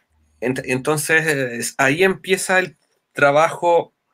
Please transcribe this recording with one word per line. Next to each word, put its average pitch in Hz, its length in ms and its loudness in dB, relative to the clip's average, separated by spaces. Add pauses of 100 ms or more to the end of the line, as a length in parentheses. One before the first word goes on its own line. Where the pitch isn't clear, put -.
(400)
Ent-, 131 240 -4
entonces, 151 640 -2 (440)
eh, - 80 -18
ahí 139 260 2
empieza 185 560 0
el 180 160 -6 (360)
trabajo, 160 800 2 (220)